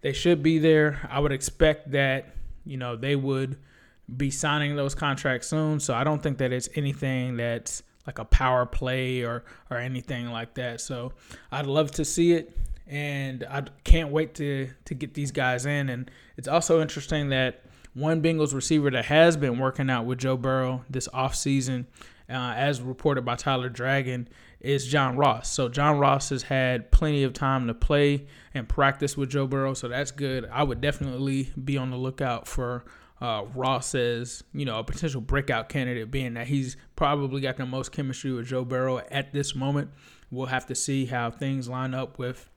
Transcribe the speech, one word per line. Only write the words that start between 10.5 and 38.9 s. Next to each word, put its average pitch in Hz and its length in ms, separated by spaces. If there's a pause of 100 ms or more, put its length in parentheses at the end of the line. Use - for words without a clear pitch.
that. 120 260
So 123 320 (380)
I'd 139 160
love 147 240
to 156 120
see 170 280
it, 165 260 (300)
and 139 600
I 139 160 (200)
can't 165 260
wait 156 260
to, 139 340 (160)
to - 100
get 143 180
these 139 180
guys 127 360
in. 143 220
And 123 200 (260)
it's - 120
also 160 340
interesting 147 480
that 131 340 (300)
one 156 280
Bengals 151 340
receiver 143 340
that 123 160
has 160 320
been 127 220
working 131 300
out 120 160
with 123 120
Joe 131 180
Burrow 131 540
this 131 200
offseason, 131 760 (420)
uh, 123 280
as 135 260
reported 131 420
by 120 120
Tyler 127 340
Dragon, 123 580 (320)
is 131 280
John 131 280
Ross. 131 360
So 127 180
John 143 300
Ross 139 300
has 135 140
had 127 480
plenty 147 320
of 135 100
time 135 340
to 113 60
play 143 520 (280)
and 120 140
practice 139 480
with 139 140
Joe 139 180
Burrow, 135 260
so 123 140
that's 135 240
good. 131 400
I 131 120
would 127 180
definitely 135 680 (120)
be 139 140
on 131 140
the 123 60
lookout 131 500
for, 123 380 (360)
uh, 110 320
Ross 127 420
as, 120 480 (100)
you 143 120
know, 113 140
a 113 40
potential 139 380
breakout 135 480
candidate, 123 400
being 123 260
that 117 120
he's 135 300 (180)
probably 143 460
got 131 160
the 135 80
most 131 260
chemistry 135 400
with 120 160
Joe 127 180
Burrow 127 340 (120)